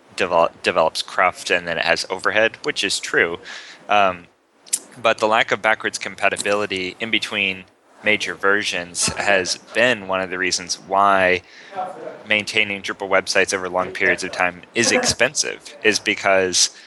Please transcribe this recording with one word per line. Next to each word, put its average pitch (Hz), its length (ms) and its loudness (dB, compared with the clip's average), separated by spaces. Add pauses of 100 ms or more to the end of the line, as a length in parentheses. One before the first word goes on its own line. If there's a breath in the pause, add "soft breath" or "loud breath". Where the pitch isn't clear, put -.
(140)
devel-, 87 380 2 (100)
develops 87 400 2
cruft - 480 -2
and 87 160 0
then 82 120 -4
it 80 60 0
has 85 260 0
overhead, 101 540 0
which 147 200 -4
is 95 160 -2
true. 87 380 0 (500 loud breath)
Um, 92 380 2 (720)
but 113 180 2
the 113 80 0
lack 110 240 4
of 110 120 -2
backwards 110 360 0
compatibility 98 1000 -2
in 113 100 -6
between 98 540 -2 (400)
major 101 300 0
versions 95 800 -2
has 95 420 0 (180)
been 113 320 2
one 95 140 0
of 92 100 -4
the 90 80 -6
reasons 90 380 -4
why 95 640 2 (880 loud breath)
maintaining 104 540 -2
Drupal 101 260 -8
websites 95 460 2
over 92 140 -2
long 92 220 -2
periods 92 320 0
of 90 100 -6
time 90 300 -2 (120)
is 120 180 2
expensive, - 880 -2
is 104 160 2
because 95 800 0 (100)